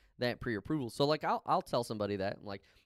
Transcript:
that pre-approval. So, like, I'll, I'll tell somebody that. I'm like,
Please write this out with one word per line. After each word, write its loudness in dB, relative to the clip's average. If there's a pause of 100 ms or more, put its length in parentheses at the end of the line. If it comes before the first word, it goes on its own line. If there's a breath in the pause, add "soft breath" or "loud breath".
(180 soft breath)
that 0
pre-approval. -2
So, 2
like, 4
I'll, 0
I'll 2
tell 0
somebody -2
that. -2
I'm -16
like, -8 (240 soft breath)